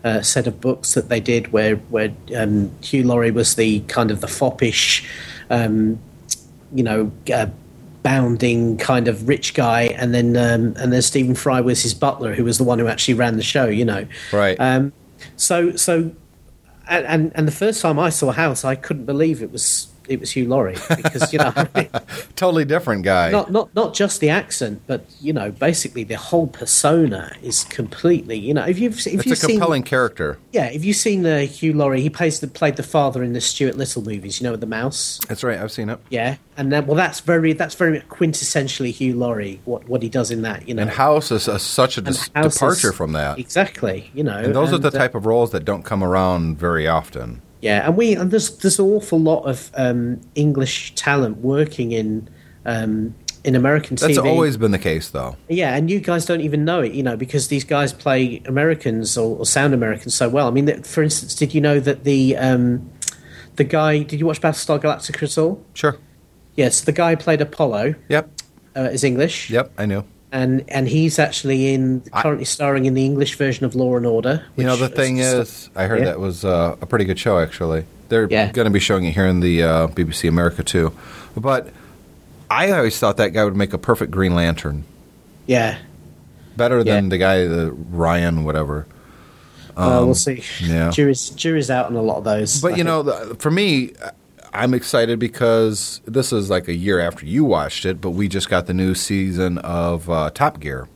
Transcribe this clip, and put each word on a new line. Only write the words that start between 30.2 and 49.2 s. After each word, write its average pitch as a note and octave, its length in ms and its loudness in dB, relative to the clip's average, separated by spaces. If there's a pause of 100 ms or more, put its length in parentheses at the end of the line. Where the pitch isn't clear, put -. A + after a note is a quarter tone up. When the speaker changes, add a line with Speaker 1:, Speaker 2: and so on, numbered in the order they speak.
Speaker 1:
yeah, D#3+ 140 0
if D3 200 -6
you've G3+ 120 2
seen G3 260 0
the D3+ 220 2
Hugh D#3 280 -2
Laurie, C#3 280 2
he D3 100 0
plays D#3 280 -2
the, C#3+ 80 -8
played D3 280 -2
the C#3 80 -8
father C3+ 400 0
in A#2+ 100 -4
the A#2+ 80 -4
Stuart - 360 -2
Little B2+ 260 -6
movies, G2 360 -8
you B2 40 -4
know, A#2+ 80 -2
with A2+ 80 -8
the A2+ 80 -6
mouse. A2+ 600 -6
Speaker 2:
That's - 160 -6
right, A#2 140 -2
I've G#2 140 -8
seen A2 180 -6
it. G#2+ 80 -6 (140)
Speaker 1:
Yeah, B2 240 -2 (200)
and C3+ 160 -2
then, C#3+ 140 2
well, D3+ 120 2
that's F3+ 240 -2
very, D#3+ 320 2
that's D#3 200 -4
very E3 280 0
quintessentially C#3 880 -2
Hugh B2+ 240 -2
Laurie, G#2+ 500 -4
what, A#2+ 240 -8
what B2 140 0
he A2+ 60 -4
does A#2+ 200 -2
in A#2 140 -4
that, A2 240 -6
you - 80 -6
know. G#2 80 0
Speaker 2:
And G#2+ 80 -2
House D3 400 2
is A2 160 0
a, G#2 100 -2
such - 400 0
a A2+ 40 -6
Speaker 1:
And F2+ 60 -6
Speaker 2:
dis-, - 280 -4
Speaker 1:
House D3+ 180 2
Speaker 2:
departure C#3 380 2
Speaker 1:
is - 40 -6
Speaker 2:
from D#2 180 -4
that. D2 260 -2
Speaker 1:
Exactly, A#2 760 -2
you C#3+ 100 -4
know, G#2 140 -2
Speaker 2:
And A#2 160 -2
those C3+ 180 2
are F3 40 2
Speaker 1:
and, C#3+ 80 -2
Speaker 2:
the D3 60 2
Speaker 1:
uh, - 20 0
Speaker 2:
type B2+ 240 -2
of G#2 100 -4
roles A2+ 260 2
that D#2+ 140 -4
don't G2 180 -4
come G2 200 -2
around F2+ 560 2
very E2 280 0
often. B1 540 -4 (200)
Speaker 1:
Yeah, G#2 260 0
and E3+ 100 2
we, A3+ 180 4
and F3+ 140 -2
there's, - 280 0
there's F#3+ 200 2
an G3 80 4
awful G3+ 340 2
lot D#3+ 260 2